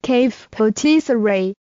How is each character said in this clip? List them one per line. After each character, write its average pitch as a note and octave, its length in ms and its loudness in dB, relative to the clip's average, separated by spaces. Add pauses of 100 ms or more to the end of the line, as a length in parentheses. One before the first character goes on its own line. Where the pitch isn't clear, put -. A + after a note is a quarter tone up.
Cave B3+ 320 0 (200)
Patisserie G#3+ 1000 0 (160)